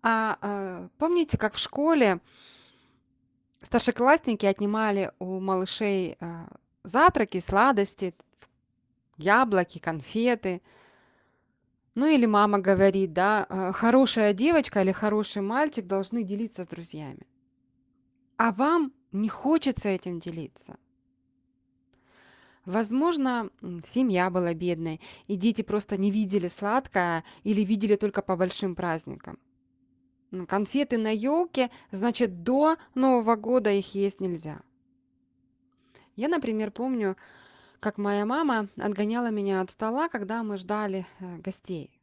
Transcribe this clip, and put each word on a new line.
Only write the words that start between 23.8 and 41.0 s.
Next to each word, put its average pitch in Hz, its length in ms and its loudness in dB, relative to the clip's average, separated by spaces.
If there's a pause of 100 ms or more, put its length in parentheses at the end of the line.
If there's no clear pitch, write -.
семья 190 440 2
была 175 240 0
бедной, 165 480 -4 (260)
и 202 80 -2
дети 214 280 0
просто 208 340 -2
не 196 140 2
видели 196 360 0
сладкое 190 800 -2 (180)
или 208 160 2
видели 202 380 2
только 202 240 -2
по 185 160 -2
большим 185 360 -2
праздникам. 165 640 -8 (960)
Ну, 185 140 -8
конфеты 220 520 0
на 220 160 0
ёлке, 262 580 0 (200)
значит, 196 520 0
до 294 320 4 (200)
Нового 247 400 4
года 220 360 2
их 196 240 0
есть 196 240 -2
нельзя. 165 400 -6 (1600)
Я, 240 100 -2
например, 220 440 -2
помню, 226 440 -2 (640)
как 208 180 -4
моя 202 280 0
мама 247 420 0 (100)
отгоняла 214 540 -2
меня 196 300 -2
от 185 100 -6
стола, 254 380 -4
когда 220 340 -6
мы 208 140 -6
ждали, 190 480 -4 (140)